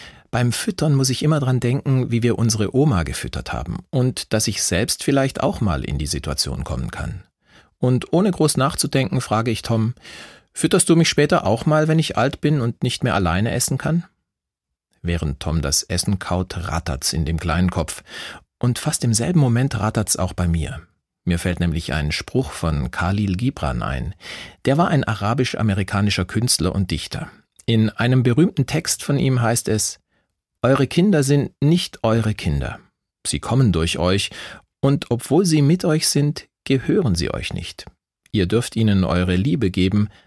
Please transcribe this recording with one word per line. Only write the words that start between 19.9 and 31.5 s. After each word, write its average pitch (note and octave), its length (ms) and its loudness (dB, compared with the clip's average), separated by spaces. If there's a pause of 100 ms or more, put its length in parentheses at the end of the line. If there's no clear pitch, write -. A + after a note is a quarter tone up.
auch F#2+ 160 -2
bei F2 160 0
mir. D#2+ 320 -2 (420)
Mir F2 160 0
fällt F2 220 -2
nämlich D#2+ 320 -2
ein D2+ 180 -2
Spruch - 400 -4
von D2 400 -2
Khalil G2 460 -2
Gibran C2+ 460 -4
ein. B1 320 -6 (500)
Der C3+ 120 4
war E3 120 2
ein C#3 160 2
arabisch-amerikanischer G#2 1200 0
Künstler G#2+ 500 0
und F#2 160 -2
Dichter. - 380 -6 (360)
In A2 260 4
einem B2 320 2
berühmten C3 420 2
Text - 380 -4
von D#3 140 0
ihm B2+ 240 2
heißt A#2 280 0
es: - 300 -2 (600)
"Eure C3+ 260 4
Kinder E3+ 360 4
sind C#3+ 280 2 (100)